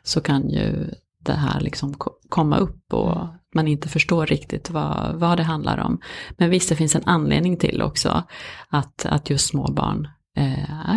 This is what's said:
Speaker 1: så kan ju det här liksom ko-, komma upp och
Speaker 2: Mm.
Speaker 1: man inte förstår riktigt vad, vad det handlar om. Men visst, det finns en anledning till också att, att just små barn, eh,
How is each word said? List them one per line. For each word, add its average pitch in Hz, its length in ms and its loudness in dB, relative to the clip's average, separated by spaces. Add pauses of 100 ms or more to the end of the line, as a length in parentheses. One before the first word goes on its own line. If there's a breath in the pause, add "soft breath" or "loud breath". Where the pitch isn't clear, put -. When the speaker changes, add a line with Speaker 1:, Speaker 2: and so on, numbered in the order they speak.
Speaker 1:
så - 180 0
kan 139 300 0
ju - 400 -2 (340)
det - 80 0
här - 280 0
liksom - 340 -4
ko-, - 180 -6 (160)
komma 151 280 4
upp - 360 0
och - 240 0
Speaker 2:
Mm. 175 120 -6 (260)
Speaker 1:
man 156 140 2
inte 147 200 0
förstår 160 380 0
riktigt - 440 -4
vad, 151 440 -2
vad 170 240 2
det 170 40 2
handlar 160 360 -2
om. - 220 -2 (380 loud breath)
Men 170 120 4
visst, 180 180 2
det 160 80 2
finns 156 200 4
en - 100 2
anledning 165 500 2
till - 260 0
också - 400 2 (460 loud breath)
att, - 380 -2
att - 240 0
just 139 160 2
små 139 260 -2
barn, 143 360 -2 (280)
eh, 143 600 -2